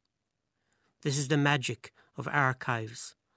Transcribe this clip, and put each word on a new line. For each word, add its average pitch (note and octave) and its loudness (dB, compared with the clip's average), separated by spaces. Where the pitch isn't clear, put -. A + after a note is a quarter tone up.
This C#3+ 0
is C#3+ -2
the D3+ 2
magic C#3+ 0
of C3 -6
archives, B2+ -2